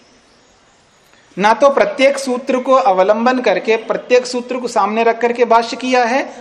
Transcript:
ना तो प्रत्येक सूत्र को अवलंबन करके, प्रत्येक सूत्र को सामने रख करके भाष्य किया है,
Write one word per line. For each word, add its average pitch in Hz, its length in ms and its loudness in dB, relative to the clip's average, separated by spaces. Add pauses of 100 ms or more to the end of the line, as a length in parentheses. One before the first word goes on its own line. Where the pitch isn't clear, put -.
(1400)
ना 208 160 4
तो 277 160 4
प्रत्येक 262 480 2
सूत्र 247 400 -4
को 254 140 0
अवलंबन 226 640 2
करके, 220 380 -2
प्रत्येक 247 500 -2
सूत्र 247 300 -8
को 247 120 -8
सामने 214 340 -2
रख 226 180 0
करके 240 240 0
भाष्य 233 320 0
किया 254 280 0
है, 254 360 -4